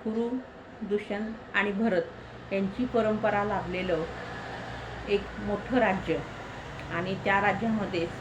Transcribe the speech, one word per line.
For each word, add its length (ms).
कुरु, 260
दुष्यंत 680
आणि 160
भरत 300
यांची 320
परंपरा 580
लाभलेलं 600
एक 120
मोठं 380
राज्य 400
आणि 300
त्या 180
राज्यामध्येच 680